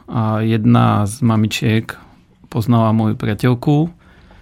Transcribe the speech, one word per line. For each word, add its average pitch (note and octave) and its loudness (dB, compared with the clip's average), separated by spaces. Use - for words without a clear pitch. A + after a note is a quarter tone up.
a A2 -2
jedna A2+ 2
z G#2 -6
mamičiek A2 0
poznala A2+ 0
moju A2 0
priateľku, B2 0